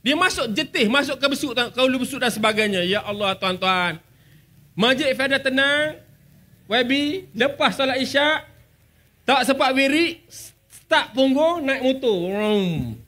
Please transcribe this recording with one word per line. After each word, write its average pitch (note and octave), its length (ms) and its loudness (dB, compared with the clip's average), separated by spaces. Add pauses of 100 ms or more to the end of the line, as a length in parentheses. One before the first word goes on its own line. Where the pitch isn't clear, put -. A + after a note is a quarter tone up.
Dia C4+ 160 0
masuk F4+ 400 0
jetih, D4+ 320 -2
masuk C#4 320 0
ke C#4 80 -2
besuk, C#4 240 -4
ke A#3 240 -4
hulu B3+ 320 0
besuk B3+ 160 -6
dan A#3 80 2
sebagainya. G#3+ 560 0
Ya G3+ 160 -2
Allah, G3+ 320 -2
tuan-tuan. F#3 640 -2 (720)
Masjid C4 400 2
Faedah C4+ 300 -2
Tenang, C#4 560 0 (680)
Y A#3+ 180 2
B, B3 60 0 (420)
lepas B3+ 400 0
solat C4 240 -2
isyak, C#4+ 480 0 (800)
tak B3+ 180 4
sempat C4+ 300 2
wirid, D4 480 2 (480)
start - 420 -2
punggung, C#4 540 2
naik C4 160 -2
motor. A#3+ 480 0
Vroom. F#3+ 680 0 (120)